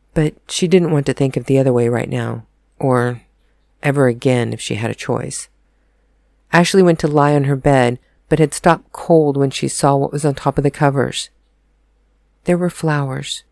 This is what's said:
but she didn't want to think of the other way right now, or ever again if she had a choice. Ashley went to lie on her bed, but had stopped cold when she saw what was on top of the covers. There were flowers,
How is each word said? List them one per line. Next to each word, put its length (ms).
but 200
she 200
didn't 240
want 140
to 80
think 220
of 100
the 120
other 140
way 160
right 200
now, 360
or 440
ever 240
again 460
if 80
she 160
had 160
a 20
choice. 540
Ashley 300
went 180
to 80
lie 260
on 100
her 120
bed, 420
but 100
had 160
stopped 380
cold 440
when 140
she 160
saw 300
what 160
was 120
on 100
top 240
of 40
the 80
covers. 600
There 140
were 120
flowers, 800